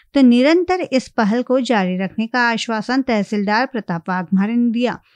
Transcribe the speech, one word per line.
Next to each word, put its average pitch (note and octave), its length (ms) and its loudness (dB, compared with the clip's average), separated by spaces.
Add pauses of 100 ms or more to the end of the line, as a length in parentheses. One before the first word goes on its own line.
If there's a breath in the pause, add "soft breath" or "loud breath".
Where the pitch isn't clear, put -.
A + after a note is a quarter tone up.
(140 loud breath)
तो C#4 80 4
निरंतर E4 600 4
इस B3+ 240 -2
पहल A3+ 340 0
को B3 200 0
जारी F#3+ 360 0
रखने F#3+ 300 -6
का A#3+ 220 0
आश्वासन A3+ 520 -4
तहसीलदार G#3+ 640 -2
प्रताप F#3+ 440 -6
वाघमारे F#3+ 460 0
ने A#3+ 160 2
दिया। A#3 260 -2 (180 soft breath)